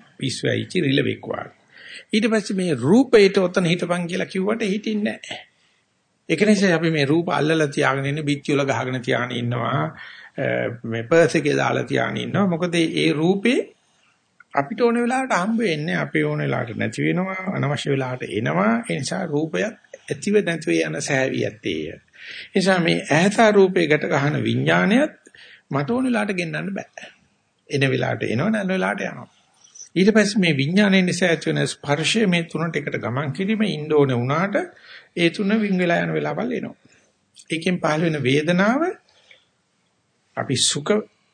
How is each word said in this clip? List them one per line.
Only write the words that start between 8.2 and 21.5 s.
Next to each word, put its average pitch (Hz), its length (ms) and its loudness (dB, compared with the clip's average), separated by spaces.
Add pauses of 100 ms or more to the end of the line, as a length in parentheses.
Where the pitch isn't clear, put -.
බිත්ති 143 280 -2
වල 143 120 2
ගහගෙන 127 380 -2
තියාගෙන 123 300 -2
ඉන්නවා, 120 480 -2 (540)
අ, 139 100 -4 (360)
මේ 113 220 -6
පර්ස් 165 340 4
එකේ 143 200 0
දාලා 127 280 0
තියාගෙන 127 320 -2
ඉන්නවා. 127 300 0
මොකද 170 280 -2
ඒ 160 380 0
රූපේ 196 460 2 (920)
අපිට 143 280 -4
ඕන 233 160 2
වෙලාවට 247 380 -2
හම්බ 208 260 0
වෙන්නේ, 170 360 -2
අපේ 156 280 -2
ඕන 151 140 -2
වෙලාවට 131 380 -4
නැති 107 280 -4
වෙනවා, 185 380 -2 (100)
අනවශ්‍ය 139 380 -2
වෙලාවට 131 400 -4
එනවා. 156 500 0
ඒ 170 180 -6
නිසා 170 260 -6
රූපයත් 165 500 -2 (280)
ඇතිව 202 380 -2
නැතිව 170 340 -2
යන 160 260 -2
සෑවියත්තේය. 110 840 -2